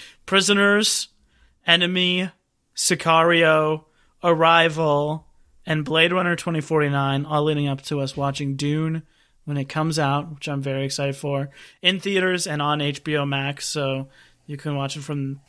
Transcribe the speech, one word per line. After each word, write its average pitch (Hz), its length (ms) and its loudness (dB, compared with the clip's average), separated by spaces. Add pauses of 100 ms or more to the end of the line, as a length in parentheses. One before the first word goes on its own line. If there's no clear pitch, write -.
(280)
Prisoners, 202 800 2 (580)
Enemy, 180 640 2 (460)
Sicario, 160 1080 4 (380)
Arrival, 160 1000 2 (400)
and 156 200 -2
Blade 160 280 4
Runner 180 220 0
twenty 165 260 -4
forty-nine, 143 640 0
all 151 180 0
leading 147 240 0
up 135 160 -4
to 147 180 -4
us 135 160 -6
watching 139 380 -4
Dune 156 480 -2 (420)
when 147 120 -4
it 139 120 -4
comes 156 300 -2
out, 147 340 -2
which 143 140 -12
I'm 143 140 -4
very 135 240 -4
excited 139 300 -4
for, 139 340 -6 (320)
in 185 180 0
theaters 185 480 0
and 147 140 -4
on 147 200 0
H 143 220 -4
B 151 140 -2
O 143 80 -2
Max, 139 420 -4
so 135 400 -4 (380)
you 147 120 -12
can 143 180 -6
watch 139 220 -6
it 147 40 -12
from 139 480 -8